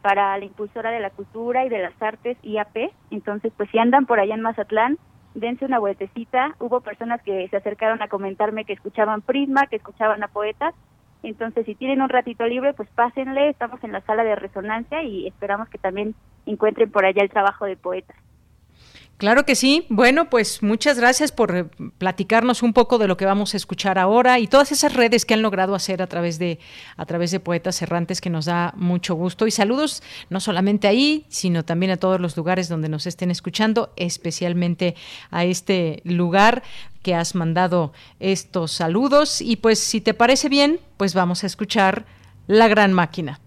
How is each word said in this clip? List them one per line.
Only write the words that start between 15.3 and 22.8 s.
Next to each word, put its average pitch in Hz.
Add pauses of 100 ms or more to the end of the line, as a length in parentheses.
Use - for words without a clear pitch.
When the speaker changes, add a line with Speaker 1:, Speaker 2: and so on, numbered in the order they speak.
Speaker 1:
que -
también 208 (300)
encuentren 214
por 202
allá 190
el 196
trabajo 202
de 185
poetas. 185 (1000)
Speaker 2:
Claro 240
que 269
sí. 277
Bueno, 254
pues 220
muchas 233
gracias 254
por, 196
eh, 180 (320)
platicarnos 220
un 240
poco 240